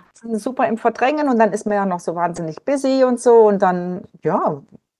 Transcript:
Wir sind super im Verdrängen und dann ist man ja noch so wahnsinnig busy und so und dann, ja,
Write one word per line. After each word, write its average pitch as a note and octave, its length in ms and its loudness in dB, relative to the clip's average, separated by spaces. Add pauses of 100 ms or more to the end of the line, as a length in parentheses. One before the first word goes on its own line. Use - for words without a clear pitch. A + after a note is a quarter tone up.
(220)
Wir A#3 100 -12
sind A3 80 -2
super B3+ 280 -2
im A3 100 -2
Verdrängen C4+ 520 0
und A#3 100 2
dann G#3+ 140 2
ist G#3 120 -8
man G#3 100 -2
ja G3 100 -2
noch F3+ 160 -4
so E3+ 120 -6
wahnsinnig E3+ 520 -6
busy C4+ 400 0
und A#3+ 160 0
so A#3 260 6
und G3 140 2
dann, F3+ 420 -2 (180)
ja, D#3+ 400 -2 (380)